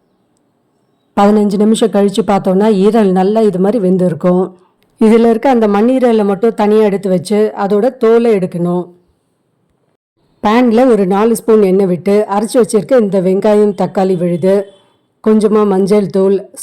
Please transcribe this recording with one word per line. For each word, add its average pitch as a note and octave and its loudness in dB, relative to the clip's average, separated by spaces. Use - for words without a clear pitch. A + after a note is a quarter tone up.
பதினஞ்சு G#3 2
நிமிஷம் A3 0
கழிச்சு G3+ 0
பார்த்தோம்னா G3 0
ஈரல் G#3+ 2
நல்லா G#3 0
இது F3 -4
மாதிரி G#3 -2
வெந்திருக்கும். F3+ 0
இதுல A3+ 4
இருக்க A3+ 0
அந்த A3 0
மண்ணீரலை A#3 0
மட்டும் A3 -2
தனியா G#3+ 2
எடுத்து G3 -4
வச்சு G#3 -2
அதோட G3+ -2
தோலை A#3 2
எடுக்கணும். F3 -4
பேன்ல A3+ 2
ஒரு G3+ 0
நாலு A3 0
ஸ்பூன் A3 2
எண்ணெய் F#3+ 0
விட்டு F3+ -2
அரைச்சு A3 -2
வச்சிருக்க A3 0
இந்த G3 -2
வெங்காயம், G#3 0
தக்காளி F#3+ -2
விழுது, F3+ 0
கொஞ்சமா G#3+ 2
மஞ்சள் G3 0
தூள், G3 2